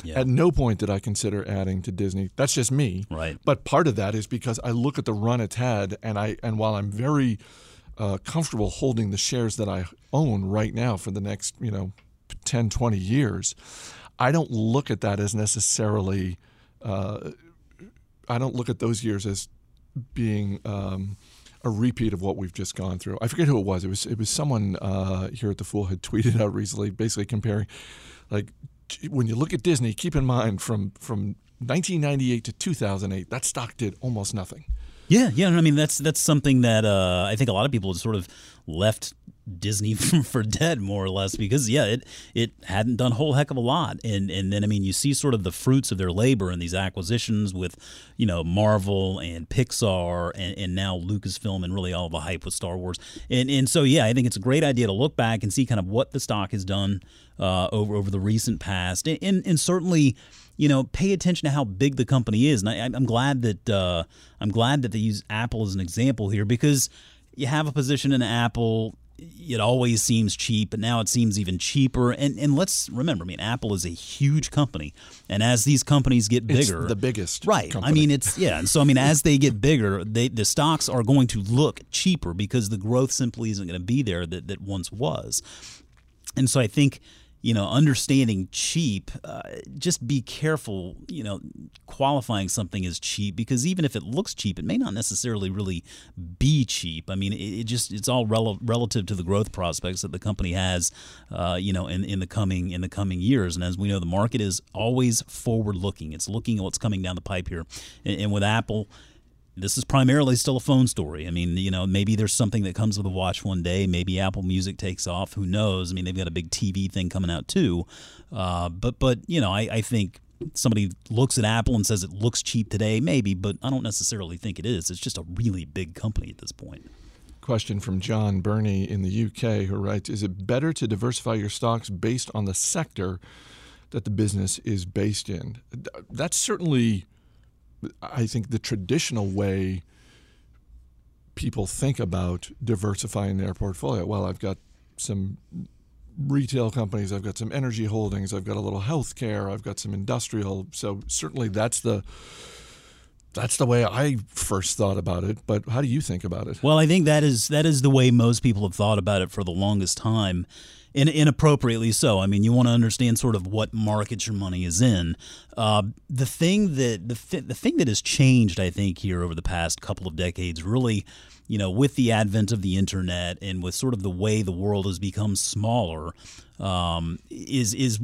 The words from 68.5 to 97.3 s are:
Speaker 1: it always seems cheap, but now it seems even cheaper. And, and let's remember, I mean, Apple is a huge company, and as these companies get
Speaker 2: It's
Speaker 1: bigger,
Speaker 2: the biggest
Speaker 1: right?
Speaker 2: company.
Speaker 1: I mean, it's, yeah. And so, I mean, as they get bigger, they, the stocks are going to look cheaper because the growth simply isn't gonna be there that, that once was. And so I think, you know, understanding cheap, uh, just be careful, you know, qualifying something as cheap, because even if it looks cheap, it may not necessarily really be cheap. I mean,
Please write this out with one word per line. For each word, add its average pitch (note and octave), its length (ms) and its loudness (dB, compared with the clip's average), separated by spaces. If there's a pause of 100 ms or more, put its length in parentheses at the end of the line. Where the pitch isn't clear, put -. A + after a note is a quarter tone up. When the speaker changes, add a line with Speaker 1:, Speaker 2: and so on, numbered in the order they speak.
Speaker 1:
it D#3 400 -6
always A#2+ 420 4
seems A2+ 340 4
cheap, G#2+ 360 0
but A2 80 -4
now A#2 200 0
it A2 100 0
seems A2 300 2
even F#2 200 -2
cheaper. B2 520 2
And, - 280 -2
and C#3+ 160 4
let's - 340 0
remember, B2+ 340 -2
I F2 40 -8
mean, F2+ 120 -10
Apple G#2+ 360 -2
is F2 100 -2
a F2+ 40 -4
huge C#3+ 600 0
company, E2 460 -2 (340)
and G#2 140 0
as A#2+ 200 4
these C#3+ 200 6
companies B2+ 440 4
get A#2 220 2
Speaker 2:
It's C3 200 4
Speaker 1:
bigger, E2 180 -2
Speaker 2:
the A2+ 80 0
biggest G#2 500 -4
Speaker 1:
right? D3 260 2
Speaker 2:
company. A#2+ 200 0
Speaker 1:
I - 20 6
mean, D3+ 160 6
it's, C#3 260 2
yeah. B2+ 220 2
And F2 100 -2
so, D#3 140 4
I - 20 6
mean, C#3 140 8
as C#3 240 6
they D3 160 6
get B2+ 240 4
bigger, G#2 420 4
they, A2+ 240 2
the A2 180 -2
stocks D#3 440 2
are B2 140 2
going C3 240 6
to A2 120 -4
look A#2 420 2 (100)
cheaper D#3 420 0
because G2+ 360 -2
the G#2+ 80 -4
growth B2 340 0
simply A#2 400 -2
isn't G2 160 -6
gonna F2 120 -6
be A2+ 220 2
there F2+ 240 -2
that, E2 220 -8
that G2 140 -10
once G2 300 -6
was. G#2 520 -4 (920)
And B2+ 140 4
so C#3 100 2
I A#2+ 60 4
think, C#3+ 340 2 (440)
you A#2 100 2
know, G2+ 160 0
understanding B2+ 840 2
cheap, B2 600 -2 (120)
uh, - 200 -12 (340)
just C#3+ 280 -2
be B2+ 160 2
careful, A2 760 -4 (100)
you D3+ 160 -8
know, G2+ 160 -6 (460)
qualifying A#2+ 640 0
something G2 340 -2
as E2+ 160 -4
cheap, G2+ 360 -4
because A#2+ 300 0
even F#3 200 2
if B2 100 -2
it G#2+ 60 -4
looks A#2 320 -4
cheap, - 240 -4
it E2 80 -6
may - 100 -2
not B3 180 0
necessarily G#2 580 -2
really F#2+ 320 -4 (560)
be C#3 260 4
cheap. D#2+ 460 -6
I F#2+ 40 -4
mean, G2 160 -2